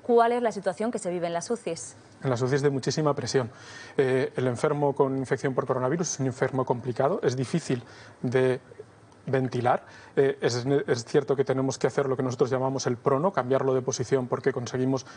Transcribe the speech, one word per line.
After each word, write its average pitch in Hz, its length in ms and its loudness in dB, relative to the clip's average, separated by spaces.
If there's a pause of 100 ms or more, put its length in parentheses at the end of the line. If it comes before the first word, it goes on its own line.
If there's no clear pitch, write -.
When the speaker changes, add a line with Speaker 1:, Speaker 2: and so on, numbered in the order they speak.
Speaker 1:
¿cuál 233 300 4
es 240 100 0
la 226 100 2
situación 196 380 -4
que - 80 -4
se 180 140 -4
vive 170 160 -2
en 170 60 -4
las 170 180 -4
ucis? - 440 -6 (280)
Speaker 2:
En 135 80 0
las 120 100 0
ucis 131 220 2
de 143 80 4
muchísima 143 420 0
presión. 123 380 -2 (460)
Eh, 131 380 2
el 127 120 0
enfermo 143 480 0
con 135 200 2
infección 135 380 -2
por 131 140 0
coronavirus 135 460 -2
es - 80 -6
un 131 40 0
enfermo 131 400 -2
complicado, 131 560 -2
es 131 140 0
difícil 131 480 -2 (400)
de 127 360 2 (680)
ventilar. 131 580 0 (300)
Eh, 139 260 4
es 120 240 0
ne-, 139 200 2
es 123 200 0
cierto 143 300 0
que 131 100 2
tenemos 131 340 0
que - 80 2
hacer 135 200 0
lo 131 80 0
que 123 60 -2
nosotros 127 280 0
llamamos 131 380 -2
el 123 100 0
prono, 143 340 2
cambiarlo 131 420 0
de 131 80 2
posición 127 460 -2
porque 127 240 0
conseguimos 127 540 -2 (120)